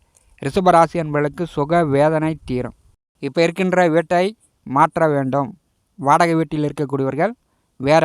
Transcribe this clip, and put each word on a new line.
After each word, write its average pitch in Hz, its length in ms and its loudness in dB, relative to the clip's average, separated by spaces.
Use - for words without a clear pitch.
ரிஷபராசி 170 600 2
அன்பர்களுக்கு 147 420 -4
சுக 160 280 0
வேதனை 156 380 0
தீரும். 123 280 -6
இப்ப 135 220 -10
இருக்கின்ற 180 440 0
வீட்டை 170 360 0
மாற்ற 156 420 2
வேண்டும். 139 420 -2
வாடகை 160 380 2
வீட்டில் 151 300 -2
இருக்கக்கூடியவர்கள் 139 680 -4
வேற 147 240 4